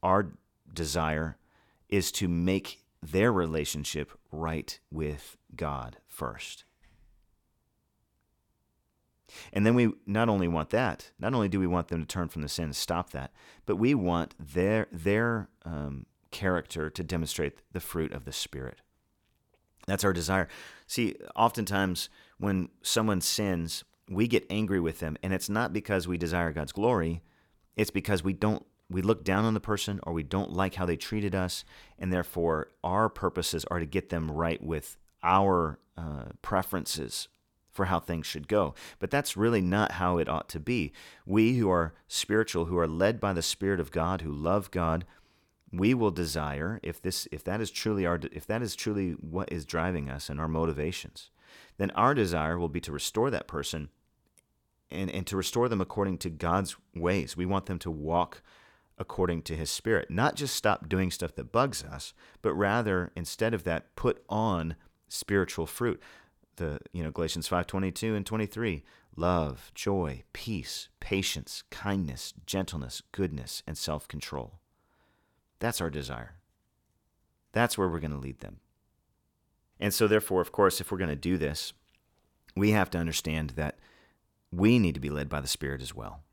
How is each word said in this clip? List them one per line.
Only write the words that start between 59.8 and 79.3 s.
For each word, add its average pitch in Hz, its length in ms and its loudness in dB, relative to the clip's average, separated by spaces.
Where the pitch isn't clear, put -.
not 107 260 2
just 139 200 -4
stop - 340 2
doing 92 220 2
stuff - 240 -6
that 64 180 -10
bugs 127 300 2
us, 73 300 -12
but 95 140 2
rather, 101 600 4
instead 110 380 -2
of 92 100 -2
that, 82 320 -2
put - 320 0
on 92 480 0
spiritual 92 600 0
fruit. - 340 -2
The, 76 240 -4
you 87 120 -6
know, 78 80 -4
Galatians 80 360 -2
five 87 200 0
twenty-two 98 480 -2
and 101 100 -4
twenty-three, 107 580 -4
love, 82 580 0
joy, 87 500 -2
peace, - 560 -8
patience, - 720 -2
kindness, 95 640 -4
gentleness, 87 560 -4
goodness, 76 520 -4
and 78 120 -8
self-control. 73 840 -8
That's 113 200 -2
our 85 100 -2
desire. 64 460 -8
That's 117 240 2
where 95 100 2
we're 82 140 -2
gonna 73 180 -6
lead 65 200 -10
them. 50 200 -14